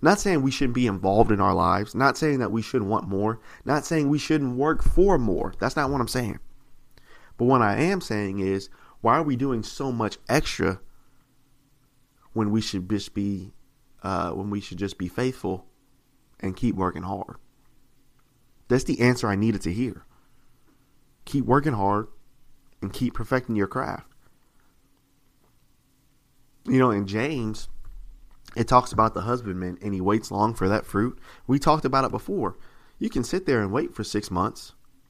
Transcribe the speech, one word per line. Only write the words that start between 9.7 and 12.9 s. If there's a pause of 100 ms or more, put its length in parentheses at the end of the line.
much (100)
extra (1500)
when
we
should